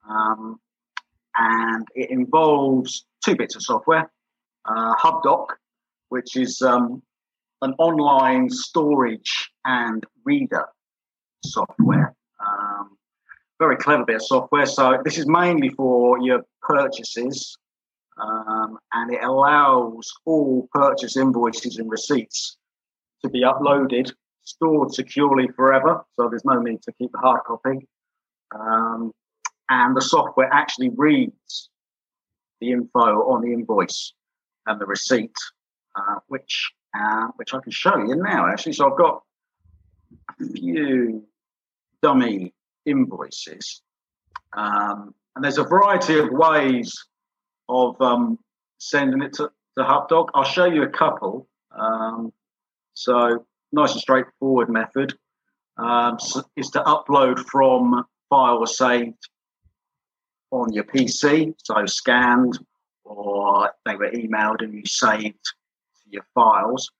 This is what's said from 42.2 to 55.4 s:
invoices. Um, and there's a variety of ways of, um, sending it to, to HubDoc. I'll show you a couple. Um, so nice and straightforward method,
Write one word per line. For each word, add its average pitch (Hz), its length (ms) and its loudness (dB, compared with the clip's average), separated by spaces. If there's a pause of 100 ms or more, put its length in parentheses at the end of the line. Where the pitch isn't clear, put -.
invoices. - 960 -6 (720)
Um, 104 600 -4 (200)
and 135 80 -8
there's 143 140 -2
a 143 60 0
variety 175 560 4
of 131 100 0
ways 139 640 2 (760)
of, 123 320 0
um, 120 380 0 (400)
sending 139 460 -2
it 139 100 -10
to, 151 160 -6 (300)
to 127 40 0
HubDoc. 147 520 2
I'll 139 80 4
show 180 220 2
you 156 180 2
a - 60 -2
couple. 131 580 -2 (280)
Um, 113 560 -6 (600)
so 120 540 0 (240)
nice 147 220 2
and - 80 -8
straightforward 127 680 0
method, 117 480 -2 (600)